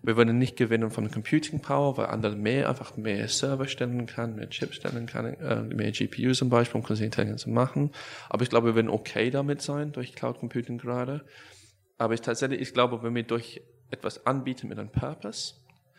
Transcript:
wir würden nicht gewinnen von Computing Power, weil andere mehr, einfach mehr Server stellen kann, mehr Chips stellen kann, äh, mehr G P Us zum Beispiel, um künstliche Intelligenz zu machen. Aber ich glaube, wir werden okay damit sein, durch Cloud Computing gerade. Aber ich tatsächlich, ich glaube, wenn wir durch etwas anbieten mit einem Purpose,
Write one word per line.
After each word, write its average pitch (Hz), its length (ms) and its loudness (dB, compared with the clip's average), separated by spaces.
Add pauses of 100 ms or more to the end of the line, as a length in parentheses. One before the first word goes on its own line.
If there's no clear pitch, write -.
wir 113 160 2
würden 117 180 8
nicht 123 200 2
gewinnen 113 340 4
von 110 200 -2
Computing 151 500 0
Power, 139 360 2
weil 113 100 2
andere 107 300 0
mehr, 113 320 2
einfach 127 300 -4
mehr 110 300 0
Server 135 380 0
stellen 123 380 -2
kann, 117 300 -4
mehr 107 160 -8
Chips - 260 -6
stellen 120 300 -4
kann, 117 180 -4
äh, 113 380 -2
mehr 110 280 -2
G 110 160 -2
P 120 200 -2
Us 127 100 4
zum 127 140 2
Beispiel, 120 300 4
um 117 60 -8
künstliche 110 200 0
Intelligenz 107 360 -2
zu 117 80 -6
machen. 131 420 2 (360)
Aber 107 140 0
ich 123 80 0
glaube, 117 180 6
wir 113 60 4
werden 113 160 4
okay 110 400 0
damit 143 320 -2
sein, 147 300 -4
durch 123 220 -8
Cloud 123 240 -6
Computing 120 380 -6
gerade. 123 480 -4 (720)
Aber 113 160 2
ich 113 80 0
tatsächlich, 127 400 0
ich 127 140 -6
glaube, 120 280 4
wenn 117 120 -2
wir 120 80 0
durch 117 400 -4 (280)
etwas - 360 -6
anbieten 127 420 -2
mit 107 100 -8
einem 107 120 -8
Purpose, - 640 -6 (440)